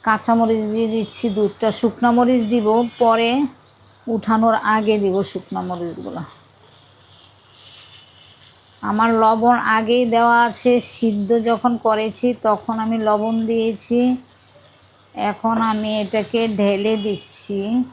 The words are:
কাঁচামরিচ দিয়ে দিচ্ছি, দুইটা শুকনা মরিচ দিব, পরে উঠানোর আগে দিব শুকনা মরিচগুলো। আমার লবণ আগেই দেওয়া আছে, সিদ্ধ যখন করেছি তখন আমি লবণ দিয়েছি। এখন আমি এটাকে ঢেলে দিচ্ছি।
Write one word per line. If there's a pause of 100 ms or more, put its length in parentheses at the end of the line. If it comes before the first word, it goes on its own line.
কাঁচামরিচ (100)
দিয়ে
দিচ্ছি, (120)
দুইটা (100)
শুকনা
মরিচ (120)
দিব, (340)
পরে (840)
উঠানোর (200)
আগে
দিব (160)
শুকনা
মরিচগুলো। (2750)
আমার (140)
লবণ (220)
আগেই (100)
দেওয়া (100)
আছে, (240)
সিদ্ধ (200)
যখন (140)
করেছি (200)
তখন (100)
আমি (100)
লবণ (140)
দিয়েছি। (1300)
এখন (160)
আমি (140)
এটাকে (180)
ঢেলে (120)
দিচ্ছি। (340)